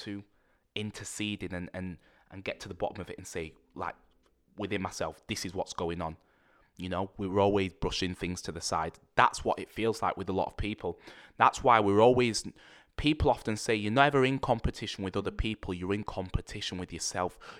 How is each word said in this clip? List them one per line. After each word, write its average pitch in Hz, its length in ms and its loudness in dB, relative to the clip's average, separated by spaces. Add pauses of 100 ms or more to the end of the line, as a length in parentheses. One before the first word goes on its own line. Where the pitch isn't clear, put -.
to 101 180 -8 (520)
intercede 104 680 -6
in 90 100 -8
and, 90 200 -6
and, 92 240 -8 (340)
and 98 120 -14
get - 180 -6
to - 60 -12
the 95 60 -12
bottom - 280 -6
of 90 80 -10
it - 80 -12
and 87 100 -16
say, 80 260 -8 (220)
like, 87 200 -6 (600)
within 98 240 -2
myself, 80 460 -6
"This - 180 -6
is 87 80 -8
what's 92 200 -6
going 85 280 -4
on." 80 160 -6 (600)
You 90 120 -8
know, 92 280 -2
we 101 100 -2
were 95 120 2
always 98 340 4
brushing 90 420 -2
things 90 280 -6
to 87 80 -6
the 80 100 -10
side. 82 320 -2 (220)
That's - 300 4
what - 140 0
it - 100 -10
feels 110 320 -2
like - 160 0
with 95 120 -4
a 95 40 0
lot 92 140 2
of - 100 -10
people. 101 420 -6 (380)
That's - 260 6
why 120 160 8
we're 101 220 6
always, 123 440 6 (520)
people 147 320 2
often 113 280 0
say, - 180 0
"You're 104 160 -2
never 139 340 6
in 131 140 2
competition 113 640 -2
with 95 120 -4
other 98 160 -2
people, 104 420 -4
you're 92 200 -2
in 104 100 -2
competition - 720 -6
with 90 140 -8
yourself." 90 460 -4 (220)